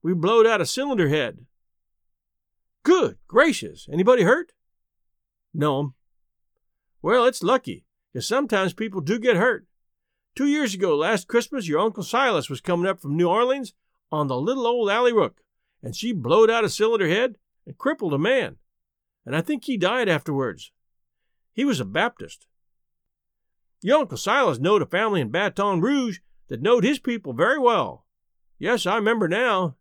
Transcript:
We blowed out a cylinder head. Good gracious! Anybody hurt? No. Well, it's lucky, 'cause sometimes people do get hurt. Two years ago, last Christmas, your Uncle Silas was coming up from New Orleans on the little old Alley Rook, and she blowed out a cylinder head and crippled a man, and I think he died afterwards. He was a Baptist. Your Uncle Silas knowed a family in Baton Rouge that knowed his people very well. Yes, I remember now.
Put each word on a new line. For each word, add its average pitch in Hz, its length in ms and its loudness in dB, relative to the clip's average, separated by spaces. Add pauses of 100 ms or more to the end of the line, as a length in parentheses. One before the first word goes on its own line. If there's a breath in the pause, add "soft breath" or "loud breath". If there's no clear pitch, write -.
We 175 100 0
blowed 214 320 4
out 220 160 2
a 143 40 0
cylinder 247 440 0
head. 131 360 -2 (1400)
Good 349 340 2 (100)
gracious! 220 640 0
Anybody 196 320 4
hurt? 277 300 2 (1000)
No. 147 420 -2 (1040)
Well, 233 240 2
it's - 180 0
lucky, 190 420 -2 (280)
'cause - 120 -8
sometimes 208 480 0
people 190 280 -8
do 196 180 -2
get 226 160 2
hurt. 220 320 0 (680)
Two 285 120 -2
years 285 260 0
ago, 180 220 0
last 180 320 -2
Christmas, 233 400 -2
your 151 120 0
Uncle 214 240 -2
Silas 226 460 -2
was 135 120 -10
coming 180 260 -2
up 190 140 -4
from 143 160 -6
New 175 100 2
Orleans 240 460 0 (360)
on 151 180 -2
the 127 120 -2
little 233 260 -2
old 233 240 0
Alley 240 220 2
Rook, 180 320 0 (400)
and 120 100 -10
she 233 200 -6
blowed 180 360 4
out 226 140 0
a 202 60 0
cylinder 214 400 0
head 226 280 0 (280)
and 139 120 -18
crippled 226 360 -2
a 139 40 0
man, 214 400 0 (680)
and 123 100 -6
I 165 60 0
think 294 240 -4
he 262 100 -2
died 208 320 0
afterwards. 139 640 -2 (800)
He 254 140 -2
was 196 160 0
a 104 40 -4
Baptist. 107 640 -6 (1300)
Your 269 180 2
Uncle 175 180 -6
Silas 202 420 0
knowed 185 220 2
a 165 40 -2
family 202 340 -2
in 113 120 -4
Baton 196 500 -2
Rouge 247 400 -2 (260)
that 117 140 -10
knowed 214 240 4
his 277 140 0
people 220 340 -6
very 220 260 2
well. 185 460 0 (520)
Yes, 220 280 -2
I 190 100 0
remember 214 320 0
now. 190 540 0